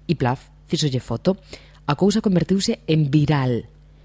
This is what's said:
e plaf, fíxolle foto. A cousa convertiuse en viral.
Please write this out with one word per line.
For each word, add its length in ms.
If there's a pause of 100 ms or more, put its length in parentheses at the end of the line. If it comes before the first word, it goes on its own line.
e 80
plaf, 320 (240)
fíxolle 320
foto. 320 (560)
A 80
cousa 240
convertiuse 640
en 240
viral. 560 (380)